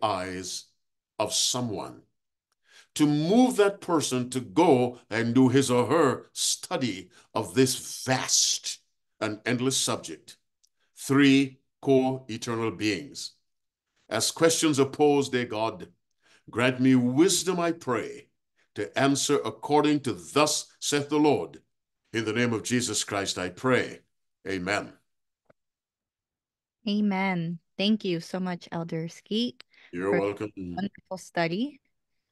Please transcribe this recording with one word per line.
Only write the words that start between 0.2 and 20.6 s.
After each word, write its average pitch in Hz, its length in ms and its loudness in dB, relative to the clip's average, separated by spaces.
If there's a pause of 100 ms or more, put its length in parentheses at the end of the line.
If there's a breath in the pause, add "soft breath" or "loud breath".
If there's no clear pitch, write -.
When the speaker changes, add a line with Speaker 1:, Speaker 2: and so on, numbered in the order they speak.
Speaker 1:
of 107 160 -2
someone 104 680 -4 (920 soft breath)
to 151 120 4
move 170 500 4
that 196 240 2
person 127 500 0
to 131 100 -4
go 123 580 4 (100)
and 113 240 0
do 127 160 6
his 127 220 2
or 123 160 2
her 139 460 2
study 120 760 -4 (240 soft breath)
of 104 200 -4
this 127 500 0
vast - 760 -2 (400)
and 107 260 -4
endless 123 320 0
subject. - 600 -6 (580)
Three 135 640 4 (220)
core 131 460 2
eternal 113 440 -4
beings. 92 600 -4 (800)
As 107 200 -2
questions 160 500 2
are 135 60 4
posed, 143 460 2
dear 123 140 -2
God, 113 440 -6 (600 soft breath)
grant 127 320 0
me 131 140 6
wisdom, 165 640 2
I 170 120 0
pray, 127 580 -6 (440)
to - 240 -8
answer 139 380 2 (100)
according 147 560 2
to 117 120 -4
"Thus - 520 -2 (140 soft breath)